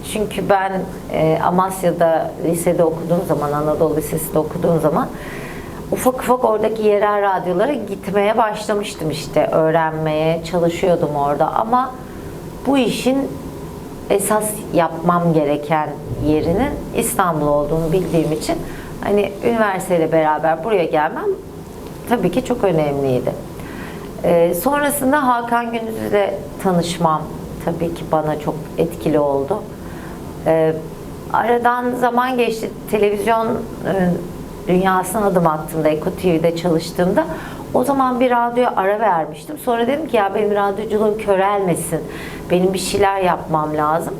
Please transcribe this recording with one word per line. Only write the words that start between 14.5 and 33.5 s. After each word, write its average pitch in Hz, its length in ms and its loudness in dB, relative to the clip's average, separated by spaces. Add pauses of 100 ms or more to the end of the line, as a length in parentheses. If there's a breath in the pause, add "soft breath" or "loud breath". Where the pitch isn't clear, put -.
yapmam 170 600 2
gereken 151 560 2 (380)
yerinin 165 440 2 (260)
İstanbul 190 500 0
olduğunu 151 440 2
bildiğim 165 400 2
için 320 240 -2 (460 loud breath)
hani 202 300 0 (120)
üniversiteyle 190 680 2
beraber 160 520 2
buraya 196 220 2
gelmem 165 420 0 (840)
tabii 190 220 2
ki 254 140 -2
çok - 180 -2
önemliydi. 143 680 2 (920 loud breath)
Ee, 175 300 4 (100)
sonrasında 285 640 2
Hakan 240 440 0
Gündüz'le 214 600 0 (300)
tanışmam 170 580 2 (440)
tabii 170 280 -2
ki 170 180 -8
bana 151 280 0
çok 156 160 -4 (220)
etkili 160 420 0
oldu. 143 440 0 (840 loud breath)
Ee, 160 280 2 (600)
aradan 240 680 2
zaman 247 380 2
geçti. 226 320 -2 (220)
Televizyon, 214 560 2
e, 190 640 0 (580)